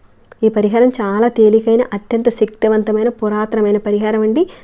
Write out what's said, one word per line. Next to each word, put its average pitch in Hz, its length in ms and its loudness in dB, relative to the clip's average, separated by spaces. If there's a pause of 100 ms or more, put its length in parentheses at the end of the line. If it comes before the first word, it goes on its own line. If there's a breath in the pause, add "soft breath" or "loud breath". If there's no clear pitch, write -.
(440)
ఈ 220 60 4
పరిహారం 220 400 2
చాలా 214 380 -2
తేలికైన, 226 560 2 (100)
అత్యంత 233 360 -2
శక్తివంతమైన, 220 800 -2
పురాతనమైన 214 680 -2
పరిహారం 214 440 -2
అండి. 240 260 0 (160 loud breath)